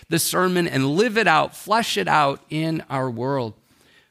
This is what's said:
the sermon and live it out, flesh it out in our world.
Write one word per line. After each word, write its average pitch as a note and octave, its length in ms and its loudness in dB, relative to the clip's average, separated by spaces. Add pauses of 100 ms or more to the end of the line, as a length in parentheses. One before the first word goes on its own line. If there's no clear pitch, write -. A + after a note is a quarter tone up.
the E3 120 0
sermon F3+ 460 0
and C3+ 300 0
live G#3+ 220 2
it A3 100 2
out, D#3 260 2
flesh G#3+ 440 -2
it F#3+ 100 -2
out D3+ 420 2
in D#3+ 400 -4
our C3 220 -2
world. A#2+ 440 -4 (560)